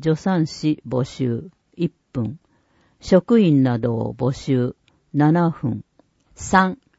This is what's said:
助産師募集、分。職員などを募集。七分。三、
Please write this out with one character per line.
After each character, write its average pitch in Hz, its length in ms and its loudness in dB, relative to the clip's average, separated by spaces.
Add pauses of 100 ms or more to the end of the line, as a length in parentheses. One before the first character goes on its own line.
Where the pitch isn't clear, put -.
助 156 140 0
産 175 300 0
師 - 400 -4
募 123 180 -2
集、 127 460 -6 (600)
分。 120 260 -6 (640)
職 208 400 4
員 151 220 4
な 120 160 2
ど 117 180 -2
を 113 180 -4
募 123 180 -2
集。 127 440 -2 (360)
七 160 380 2
分。 117 340 -6 (500)
三、 190 440 0 (200)